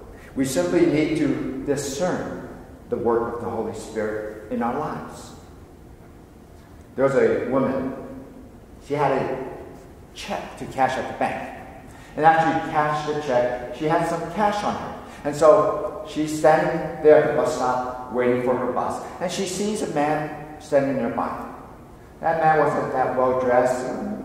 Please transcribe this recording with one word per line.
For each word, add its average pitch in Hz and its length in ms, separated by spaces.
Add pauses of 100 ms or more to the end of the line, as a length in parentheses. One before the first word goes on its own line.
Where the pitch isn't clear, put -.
(360)
We 131 100
simply 175 420
need 151 300
to - 480
discern - 840 (400)
the 117 80
work 113 380
of - 60
the 113 80
Holy 110 240
Spirit - 800
in 120 120
our 120 160
lives. - 520 (1600)
There 127 100
was 135 100
a 113 340
woman, - 440 (960)
she 139 80
had 143 160
a - 340 (720)
check - 420
to 123 80
cash 127 320
at - 160
the - 60
bank. - 320 (640)
And 151 80
after 160 400
she - 60
cashed 151 420
the 147 80
check, 123 540
she 156 100
had 165 220
some 170 140 (100)
cash 208 320
on 123 100
her. - 260 (260)
And 143 100
so - 720
she's 156 320
standing 160 640
there 151 200
at 151 80
the - 100
bus - 140
stop 127 580
waiting 123 300
for 123 120
her 123 160
bus. - 320 (160)
And 180 100
she 196 160
sees 208 360
a - 120
man 151 680
standing 135 340
nearby. - 500 (760)
That 160 200
man 156 180
wasn't 143 340
that 127 240
well 127 240
dressed, 123 500 (340)